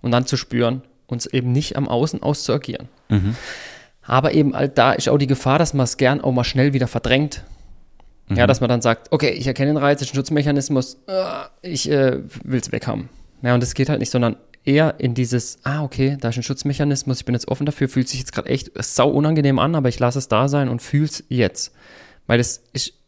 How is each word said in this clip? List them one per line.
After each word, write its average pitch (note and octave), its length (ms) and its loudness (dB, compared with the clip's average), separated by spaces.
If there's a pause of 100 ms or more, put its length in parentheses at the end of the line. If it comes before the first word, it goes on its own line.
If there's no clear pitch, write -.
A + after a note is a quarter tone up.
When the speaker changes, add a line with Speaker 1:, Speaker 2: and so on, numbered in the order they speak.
Speaker 1:
Und B2 80 0
dann A#2+ 160 2
zu C3+ 100 0
spüren, A#2+ 460 0 (240)
uns A#2+ 180 -4
eben B2 260 0
nicht C#3 260 0
am C#3+ 100 -2
Außen B2+ 340 -2
auszuagieren. - 640 -2 (220)
Speaker 2:
Mhm. G#2 260 2 (680)
Speaker 1:
Aber C#3 300 0
eben C#3+ 220 4
halt C3+ 220 0
da B2+ 160 6
ist - 160 -2
auch D3 80 4
die C#3+ 100 2
Gefahr, C3+ 300 2
dass E3 160 0
man C3+ 120 2
es - 120 -6
gern C#3 240 2
auch C3+ 100 0
mal B2 120 2
schnell C3+ 300 2
wieder B2 140 0
verdrängt. C3+ 560 0 (880)
Ja, G2+ 140 4
Speaker 2:
Mhm. B2 60 4
Speaker 1:
dass B2 120 4
man A#2+ 80 0
dann A#2+ 120 2
sagt, A2+ 300 0
okay, D3 180 2
ich - 180 -4
erkenne C3+ 240 0
den D3+ 60 2
Reiz, C#3+ 220 2
das C#3 100 -6
ist - 40 -14
ein C3+ 40 0
Schutzmechanismus, C#3 800 0 (100)
äh, F#3+ 160 -2 (380)
ich, D3+ 280 -6
äh, C3+ 300 2 (240)
will's - 300 -2
weghaben. A2+ 360 -6 (320)
Ja, B2 120 2
und A#2+ 100 2
das A#2+ 100 -4
geht C3 160 0
halt D3+ 100 0
nicht, - 120 -4
sondern A#2+ 240 0 (300)
eher D3 340 4
in B2 140 0
dieses, A#2+ 500 -2
ah, C#3+ 200 -2
okay, C#3 360 0
da A#2+ 100 -2
ist A2+ 80 -4
ein B2 60 -4
Schutzmechanismus, C#3 760 -2
ich - 60 -12
bin B2 100 -2
jetzt - 120 -4
offen C#3+ 180 -2
dafür, C#3+ 220 0
fühlt B2+ 220 0
sich B2+ 100 -6
jetzt - 140 -10
grad - 140 -4
echt - 240 -2 (120)
sau - 260 2
unangenehm C#3+ 500 2
an, D3+ 160 2
aber C3+ 140 2
ich - 80 -4
lasse B2 220 0
es - 80 -6
da A#2+ 220 2
sein C#3+ 200 0
und A#2+ 120 -4
fühl's - 480 -2
jetzt. A#2+ 440 0 (540)
Weil A#2 140 4
es - 220 -4 (100)
ist - 200 -6 (140)